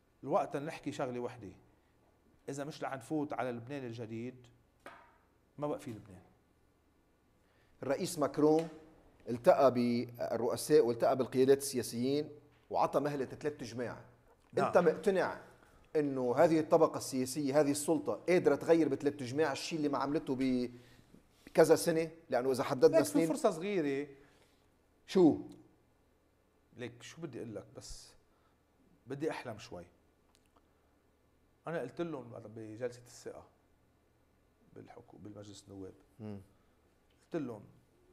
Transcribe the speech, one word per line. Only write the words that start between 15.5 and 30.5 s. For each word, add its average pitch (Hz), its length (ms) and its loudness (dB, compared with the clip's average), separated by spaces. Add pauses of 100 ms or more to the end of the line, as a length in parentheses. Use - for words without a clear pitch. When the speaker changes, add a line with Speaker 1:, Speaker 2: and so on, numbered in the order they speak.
Speaker 2:
إنه 131 400 0
هذه 160 240 6
الطبقة 156 380 4
السياسية، 131 600 0
هذه 143 100 4
السلطة 143 580 -2
قادرة 151 260 4
تغير 151 340 4
بثلاث 139 340 -2
جماع 139 300 -2
الشيء 156 260 -6
اللي 147 100 0
ما 139 100 -2
عملته 143 360 -2
ب-، 127 360 0 (760)
بكذا 165 300 8
سنة؟ 160 340 0 (200)
لأنه 127 220 2
إذا 117 120 0
حددنا 139 320 6
Speaker 1:
ليك - 80 6
في - 60 -2
Speaker 2:
سنين 220 180 4
Speaker 1:
فرصة 254 220 2
صغيرة. 156 580 -2 (1000)
Speaker 2:
شو؟ 175 320 6 (1400)
Speaker 1:
ليك 120 260 -14
شو - 180 -18
بدي 131 180 -12
أقول 110 160 -10
لك، 92 100 -10 (120)
بس - 360 -16 (920)
بدي 139 240 -6
أحلم 113 280 -10
شوي. 87 280 -16 (1800)